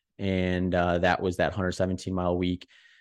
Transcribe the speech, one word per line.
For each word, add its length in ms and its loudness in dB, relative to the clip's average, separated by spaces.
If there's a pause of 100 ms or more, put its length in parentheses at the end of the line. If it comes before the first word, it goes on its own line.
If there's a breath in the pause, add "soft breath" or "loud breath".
(180)
And, 560 0
uh, 260 2
that 220 2
was 160 -2
that 160 0
hundred 200 -2
seventeen 400 -4
mile 240 0
week. 300 -2 (340 soft breath)